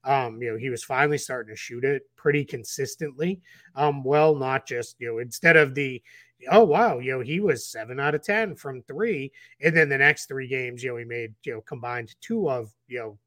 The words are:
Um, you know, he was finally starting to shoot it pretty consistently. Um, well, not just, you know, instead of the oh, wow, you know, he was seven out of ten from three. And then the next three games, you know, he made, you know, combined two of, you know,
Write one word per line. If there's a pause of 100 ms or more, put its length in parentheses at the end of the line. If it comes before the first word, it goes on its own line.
Um,
you
know,
he
was
finally
starting
to
shoot
it (120)
pretty
consistently. (340)
Um,
well,
not
just,
you
know,
instead
of
the (500)
oh,
wow,
you
know,
he
was
seven
out
of
ten
from
three. (300)
And
then
the
next
three
games,
you
know,
he
made, (100)
you
know,
combined
two
of, (140)
you
know,